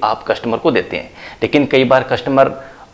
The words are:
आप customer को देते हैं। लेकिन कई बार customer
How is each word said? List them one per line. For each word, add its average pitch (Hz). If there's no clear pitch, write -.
आप 107
customer 113
को 160
देते 90
हैं। -
लेकिन 143
कई 131
बार 127
customer 135